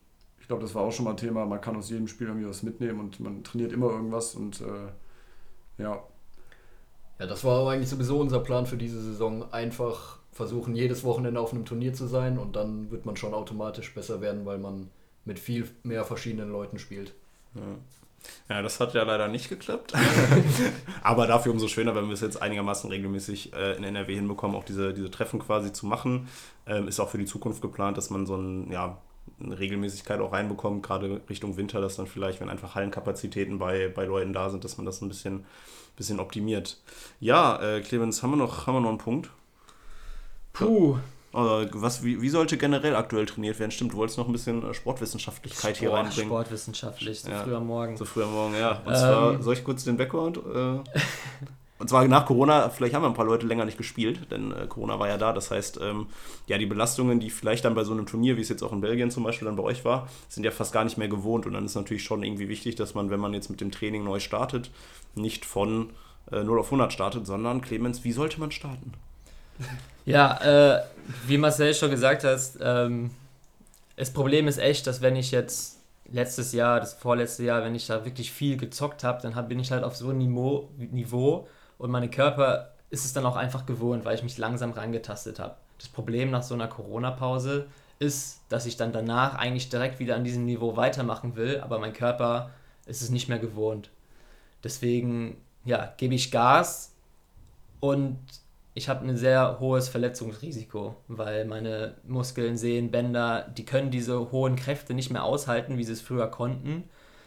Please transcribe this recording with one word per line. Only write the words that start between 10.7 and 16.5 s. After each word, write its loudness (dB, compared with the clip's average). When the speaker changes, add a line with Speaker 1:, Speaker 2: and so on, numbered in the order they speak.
Speaker 2:
jedes 0
Wochenende 0
auf -2
einem -4
Turnier -2
zu -6
sein 0
und -4
dann -4
wird -8
man -6
schon -4
automatisch -6
besser -6
werden, -4
weil -4
man -8
mit -8
viel -4
mehr -4
verschiedenen -6